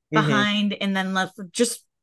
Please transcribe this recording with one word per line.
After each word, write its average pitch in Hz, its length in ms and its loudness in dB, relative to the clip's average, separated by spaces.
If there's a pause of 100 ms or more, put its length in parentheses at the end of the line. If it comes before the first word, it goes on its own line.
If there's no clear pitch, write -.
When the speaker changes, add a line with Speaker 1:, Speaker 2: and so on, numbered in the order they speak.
(140)
Speaker 1:
Mm-hmm. - 160 4
Speaker 2:
behind 208 500 2
and 196 160 -2
then 190 200 -2
left, 185 240 -2 (120)
just - 340 -2 (180)